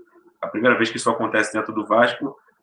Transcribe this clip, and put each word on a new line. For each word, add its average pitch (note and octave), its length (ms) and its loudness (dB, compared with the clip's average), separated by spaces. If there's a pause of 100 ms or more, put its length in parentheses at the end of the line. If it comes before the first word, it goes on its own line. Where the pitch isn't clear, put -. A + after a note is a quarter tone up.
(400)
A - 80 -6
primeira A#2 280 2
vez A2 140 0
que - 60 -8
isso A#2 140 0
acontece A2 420 0
dentro A2 200 -4
do G#2 120 -4
Vasco, A#2 500 2 (280)